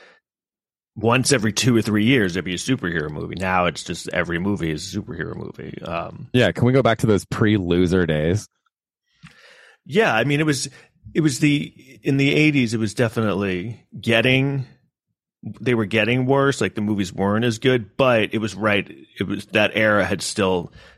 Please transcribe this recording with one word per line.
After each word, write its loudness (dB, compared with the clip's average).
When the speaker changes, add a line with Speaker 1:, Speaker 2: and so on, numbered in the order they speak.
Speaker 1:
once 2
every 0
two 2
or 4
three 0
years, 2
there'd -4
be -6
a -6
superhero -4
movie. -8
Now 0
it's -4
just -10
every -2
movie -2
is -8
a -6
superhero -10
movie. -14
Um, -10
Speaker 2:
Yeah, 4
can 0
we 4
go 4
back 2
to -2
those 2
pre-Loser 2
days? 0
Speaker 1:
Yeah, 2
I 4
mean, 0
it 2
was, -2
it 0
was 2
the, 0
in 0
the 2
eighties, 2
it 0
was -2
definitely -2
getting, 0
they 0
were 0
getting 2
worse. 2
Like, -2
the -6
movies -2
weren't 0
as -2
good, 0
but 2
it 0
was -6
right, 0
it 0
was, -6
that 2
era 2
had -4
still -2